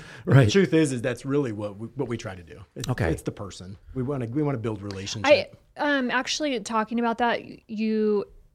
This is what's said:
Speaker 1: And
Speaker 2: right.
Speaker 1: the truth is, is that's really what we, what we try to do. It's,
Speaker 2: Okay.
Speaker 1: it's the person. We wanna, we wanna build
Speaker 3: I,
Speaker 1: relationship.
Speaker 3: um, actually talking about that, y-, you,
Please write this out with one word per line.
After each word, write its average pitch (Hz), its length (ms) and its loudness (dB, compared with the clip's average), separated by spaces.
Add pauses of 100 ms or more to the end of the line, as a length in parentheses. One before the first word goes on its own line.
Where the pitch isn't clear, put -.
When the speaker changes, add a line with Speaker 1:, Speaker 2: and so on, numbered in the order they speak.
(260)
Speaker 1:
And - 100 4
Speaker 2:
right. 135 100 10
Speaker 1:
the 104 60 4
truth 190 220 6
is, 156 180 6
is 123 100 -2
that's 123 240 -4
really 139 260 0
what 104 260 -6
we, 113 180 -10
what 131 120 -4
we 120 100 -4
try 98 180 -10
to 90 80 -18
do. 87 160 -18 (160)
It's, 127 140 -6
Speaker 2:
Okay. 107 220 2
Speaker 1:
it's - 100 -2
the - 100 -4
person. 95 460 -12 (180)
We 131 80 -2
wanna, 131 240 -2
we 139 160 0
wanna 139 140 0
build 110 220 -4
Speaker 3:
I, 95 40 -12
Speaker 1:
relationship. 101 760 2 (200)
Speaker 3:
um, 277 340 0
actually 254 480 -2
talking 220 400 -2
about 233 200 0
that, 233 220 0
y-, - 260 -18
you, 214 580 2 (300)